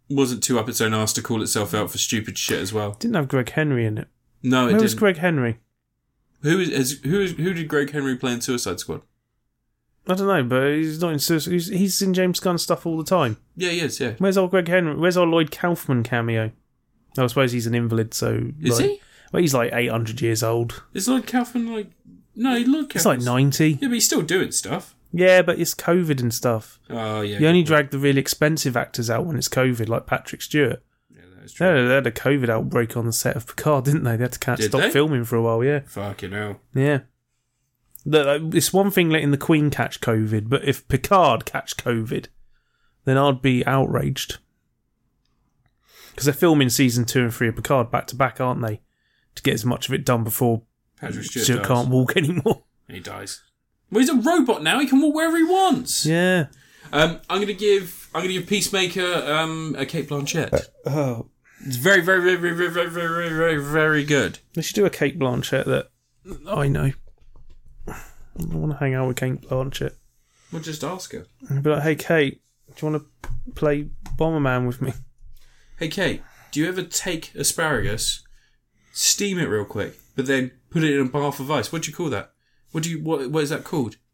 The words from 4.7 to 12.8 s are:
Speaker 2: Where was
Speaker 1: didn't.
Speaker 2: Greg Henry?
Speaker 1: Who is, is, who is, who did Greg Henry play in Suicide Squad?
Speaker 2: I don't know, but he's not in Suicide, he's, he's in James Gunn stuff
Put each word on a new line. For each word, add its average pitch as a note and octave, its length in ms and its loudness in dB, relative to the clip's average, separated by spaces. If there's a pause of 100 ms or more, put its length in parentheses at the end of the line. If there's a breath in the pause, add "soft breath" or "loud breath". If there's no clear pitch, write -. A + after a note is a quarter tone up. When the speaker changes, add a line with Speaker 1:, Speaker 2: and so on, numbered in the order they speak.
Speaker 2:
Where G#3+ 80 6
was G#3+ 100 4
Speaker 1:
didn't. A3 80 -4
Speaker 2:
Greg G3 180 2
Henry? D3 420 0 (840)
Speaker 1:
Who E3 180 2
is, E3+ 100 0
is, C3 340 -2
who F3+ 180 0
is, F#3 100 -2
who E3+ 220 -2
did E3 160 -6
Greg C#3+ 220 0
Henry C#3 260 -2
play B2 160 -2
in A#2+ 80 -4
Suicide A#2+ 380 -4
Squad? - 220 -10 (1040)
Speaker 2:
I F#3 100 0
don't G3 120 0
know, F3+ 160 2
but B2+ 320 0
he's D#3 240 -2
not E3+ 140 -2
in C#3+ 60 -2
Suicide, E3 320 0
he's, F3 160 -2
he's F#3+ 340 0
in F#3+ 120 2
James F3+ 280 0
Gunn F3+ 160 0
stuff - 280 -2